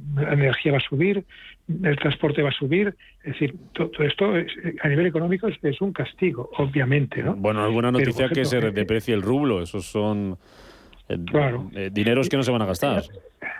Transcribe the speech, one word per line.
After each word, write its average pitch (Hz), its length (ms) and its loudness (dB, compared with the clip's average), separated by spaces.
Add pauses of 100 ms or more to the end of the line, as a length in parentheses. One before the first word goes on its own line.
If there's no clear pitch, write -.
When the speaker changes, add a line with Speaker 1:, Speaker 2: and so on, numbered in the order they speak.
(140)
Speaker 1:
la 143 200 0
energía 143 380 2
va 139 60 4
a - 100 -2
subir, 190 360 2 (440)
el 160 280 0
transporte 143 460 0
va 143 80 2
a - 20 -4
subir, 175 440 0 (260)
es 143 100 -8
decir, 139 220 -2 (180)
to-, - 180 -2
todo - 160 -2
esto 196 300 2
es, 170 120 -2 (340)
a 156 60 2
nivel 151 180 4
económico 175 400 0
es, 185 160 -2
es 139 180 -2
un 196 120 -2
castigo, - 680 -4
obviamente, 139 640 0
¿no? - 140 -2
Speaker 2:
Bueno, 107 260 0
alguna 117 300 2
Speaker 1:
Pero, 127 60 2
por 135 100 4
Speaker 2:
noticia 131 200 0
que 147 140 0
Speaker 1:
ejemplo, 123 200 2
Speaker 2:
se 110 40 2
Speaker 1:
eh, 107 60 0
Speaker 2:
deprecie 107 420 0
el 101 80 0
rublo, 120 400 2
esos 90 240 -8
son, 104 500 -2 (720)
eh, - 80 -2 (140)
Speaker 1:
Claro. 131 440 0
Speaker 2:
eh, 98 180 -6
dineros 113 360 2
que 139 80 0
no 135 60 2
se 127 80 0
van 120 120 2
a 104 40 0
gastar. 95 380 0 (560)